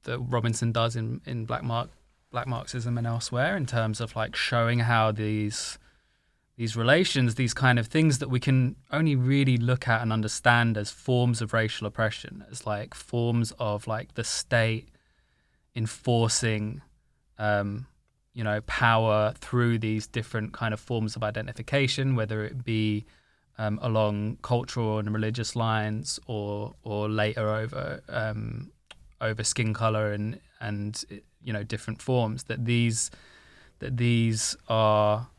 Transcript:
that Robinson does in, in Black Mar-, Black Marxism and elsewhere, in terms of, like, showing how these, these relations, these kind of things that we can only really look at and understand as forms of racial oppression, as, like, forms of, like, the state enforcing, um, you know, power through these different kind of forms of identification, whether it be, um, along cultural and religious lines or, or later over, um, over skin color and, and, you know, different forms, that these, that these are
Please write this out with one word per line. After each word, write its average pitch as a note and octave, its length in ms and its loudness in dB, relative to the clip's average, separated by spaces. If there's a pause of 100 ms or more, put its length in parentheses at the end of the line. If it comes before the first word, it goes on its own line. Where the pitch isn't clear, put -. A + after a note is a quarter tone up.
that B2 140 -6
Robinson A#2 520 0
does A#2 260 0
in, A2+ 300 -4
in A#2 200 -6
Black A#2+ 180 -4
Mar-, A#2 240 -2 (420)
Black A#2+ 160 -6
Marxism A#2+ 520 -4
and A#2 80 -2
elsewhere, B2 500 -2
in D3 100 -2
terms A2 340 0
of, A2+ 140 -8
like, A2+ 220 -4
showing A#2+ 440 2
how A2+ 300 4
these, G#2+ 680 -4 (800)
these A2+ 200 -4
relations, B2+ 600 4
these B2+ 180 0
kind B2+ 240 4
of A2+ 80 0
things D#3 320 4
that C#3+ 100 -4
we B2+ 100 0
can C3 380 2 (160)
only D3+ 240 2
really C3 400 4
look B2 320 0
at A2+ 140 2
and A2+ 100 0
understand A#2 640 4
as G#2 140 -4
forms B2 500 2
of A2 120 -4
racial A2 340 0
oppression, G#2 640 -4
as, - 160 -12
like, G#2+ 280 -6
forms A#2 640 0
of, G#2 280 -4
like, A2 280 -6
the A#2 100 -6
state A2+ 640 0 (880)
enforcing, A2+ 1040 0 (580)
um, G#2 480 0 (480)
you A#2 100 -4
know, G#2+ 180 0
power A2+ 760 4
through A#2+ 400 2
these A2 280 -2
different A2 460 -4
kind A2 220 -4
of G#2+ 60 -8
forms A2 360 -4
of A#2 60 -4
identification, C3 920 -2
whether A2 300 0
it A#2+ 200 -8
be, G#2+ 400 0 (520)
um, G#2+ 260 -2
along G#2+ 600 0
cultural A#2 560 -2
and G#2+ 160 -2
religious A2 400 -2
lines A2 720 -2
or, G#2 560 -6
or G#2 260 -2
later G#2+ 400 0
over, - 600 -4
um, A2 640 -6 (500)
over A2+ 240 -4
skin A2 280 0
color G#2+ 400 0
and, G#2 280 -4 (200)
and, G#2 440 -6 (380)
you A#2 100 -6
know, G#2 100 -4
different A2 400 -8
forms, B2 420 0
that A#2 200 -6
these, A#2 480 2 (680)
that C3 180 -6
these A#2 600 2 (100)
are G#2+ 640 4 (100)